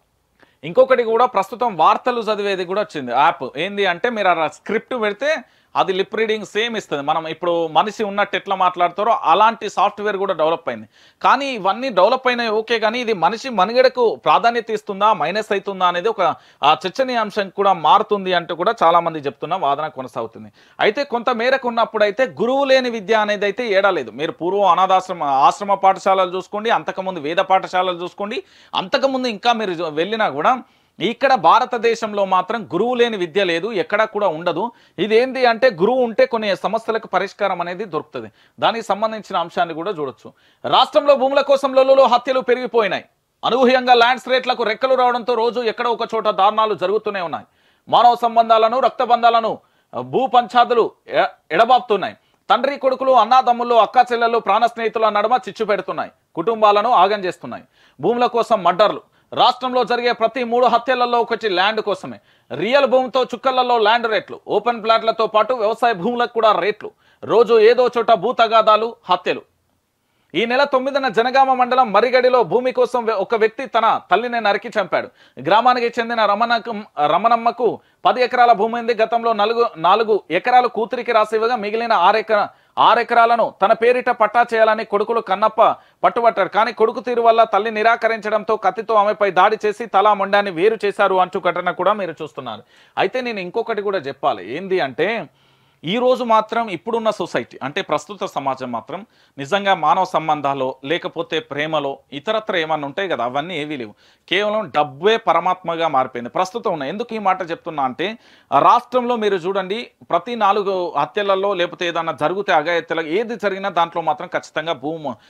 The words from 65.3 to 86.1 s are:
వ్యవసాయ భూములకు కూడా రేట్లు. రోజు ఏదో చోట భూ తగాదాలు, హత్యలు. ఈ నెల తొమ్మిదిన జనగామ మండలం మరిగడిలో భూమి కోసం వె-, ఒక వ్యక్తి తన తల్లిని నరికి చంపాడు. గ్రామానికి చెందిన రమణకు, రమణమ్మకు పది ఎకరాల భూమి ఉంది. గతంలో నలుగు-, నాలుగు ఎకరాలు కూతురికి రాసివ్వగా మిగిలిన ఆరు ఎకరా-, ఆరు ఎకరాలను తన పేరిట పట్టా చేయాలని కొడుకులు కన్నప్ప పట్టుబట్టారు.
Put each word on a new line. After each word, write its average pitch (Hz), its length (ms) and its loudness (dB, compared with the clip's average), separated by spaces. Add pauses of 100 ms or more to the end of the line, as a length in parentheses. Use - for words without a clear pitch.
వ్యవసాయ 226 380 0
భూములకు 240 400 -4
కూడా 220 200 2
రేట్లు. 190 380 -4 (340)
రోజు 220 360 4
ఏదో 240 380 6
చోట 233 140 2
భూ 214 200 2
తగాదాలు, 220 640 2 (140)
హత్యలు. 175 320 -2 (920)
ఈ 214 120 -2
నెల 254 180 0
తొమ్మిదిన 269 440 -2
జనగామ 254 440 2
మండలం 247 400 2
మరిగడిలో 247 500 4
భూమి 233 300 0
కోసం 240 320 0
వె-, 220 100 -2
ఒక 190 200 -2
వ్యక్తి 220 320 0
తన 214 340 0 (100)
తల్లిని 233 300 0
నరికి 208 280 -2
చంపాడు. 156 400 -4 (320)
గ్రామానికి 233 600 2
చెందిన 233 240 -2
రమణకు, 233 500 -2 (320)
రమణమ్మకు 226 720 0 (240)
పది 214 180 2
ఎకరాల 240 300 4
భూమి 226 280 -2
ఉంది. 233 140 -2
గతంలో 226 380 0
నలుగు-, 226 440 0
నాలుగు 202 440 2 (100)
ఎకరాలు 240 380 2
కూతురికి 247 440 -6
రాసివ్వగా 220 440 0
మిగిలిన 220 360 -4
ఆరు 190 240 4
ఎకరా-, 208 300 0 (320)
ఆరు 196 220 6
ఎకరాలను 233 640 2
తన 214 100 4
పేరిట 247 380 2
పట్టా 233 440 2
చేయాలని 220 300 2
కొడుకులు 214 360 -2
కన్నప్ప 208 420 0 (420)
పట్టుబట్టారు. 202 440 2